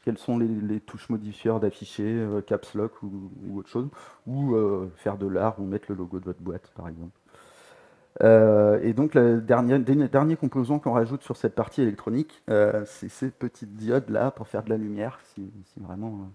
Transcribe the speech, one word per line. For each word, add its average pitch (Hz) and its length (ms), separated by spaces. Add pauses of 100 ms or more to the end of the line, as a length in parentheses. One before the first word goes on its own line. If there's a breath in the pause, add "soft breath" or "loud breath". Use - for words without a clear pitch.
quelles 113 140
sont 120 200
les, 117 80
les 107 340
touches - 280
modifieurs 110 500
d'afficher, 101 460
euh, 107 380
caps - 320
lock 107 280
ou, 98 280 (160)
ou 98 120
autre 98 120
chose, 127 180 (380 loud breath)
ou, 131 280
euh, 101 420
faire 101 200
de 98 100
l'art 98 320
ou 98 60
mettre 98 240
le 101 60
logo 90 240
de 92 80
votre 90 140
boîte, 87 360
par 87 120
exemple. 82 280 (1040 loud breath)
Euh, 110 600
et 113 100
donc, 147 220
le 120 260
dernier, 123 380
dernier, 135 300
dernier 151 280
composant 135 420
qu'on 135 140
rajoute 120 300
sur - 140
cette - 180
partie - 260
électronique, 117 680
euh, 104 340
c'est - 240
ces 131 220
petites 117 460
diodes-là 117 560
pour - 160
faire 101 140
de 110 80
la 110 60
lumière, 107 420 (160)
si, 98 160 (220)
si - 80
vraiment, 101 380 (160)